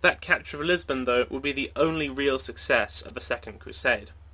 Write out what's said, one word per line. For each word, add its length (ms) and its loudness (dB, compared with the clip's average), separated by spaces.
That 220 4
capture 340 0
of 100 -4
Lisbon, 380 0
though, 240 4
would 140 -6
be 100 0
the 240 -4
only 320 2
real 300 2
success 640 0
of 100 -12
the 80 -10
Second 400 -6
Crusade. 520 -2